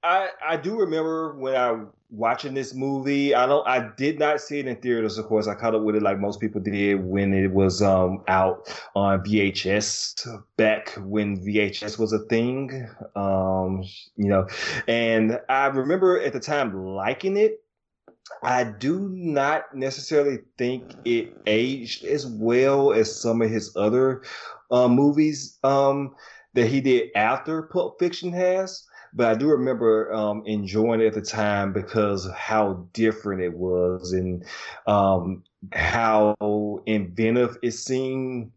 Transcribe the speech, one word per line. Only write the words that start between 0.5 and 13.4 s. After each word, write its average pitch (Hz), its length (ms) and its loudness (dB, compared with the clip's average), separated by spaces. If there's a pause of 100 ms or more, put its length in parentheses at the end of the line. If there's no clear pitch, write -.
do 185 240 -4
remember 160 540 -2
when 131 200 -4
I 123 240 2 (300)
watching 120 460 -2
this 135 200 -6
movie. 139 600 0
I 123 120 4
don't, 143 220 2
I 120 300 0
did 143 200 -2
not 151 220 2
see 147 180 -8
it 135 80 -6
in 120 100 -6
theaters, 110 420 -2
of 107 80 -8
course. 107 200 0
I 101 80 -4
caught 113 200 0
up 110 80 2
with 107 120 0
it 107 80 2
like 98 160 0
most 104 220 -4
people 107 220 -4
did 101 420 0
when 98 300 0
it 95 180 2
was, 95 300 2
um, 95 440 2
out 95 400 2 (300)
on 98 260 2
V 104 200 2
H 98 240 -2
S - 600 -2 (300)
back 107 460 2
when 101 420 -2
V 104 160 0
H 101 220 -2
S 104 160 -8
was 110 160 0
a 107 140 2
thing. 123 600 -2 (260)
Um, 95 720 0 (320)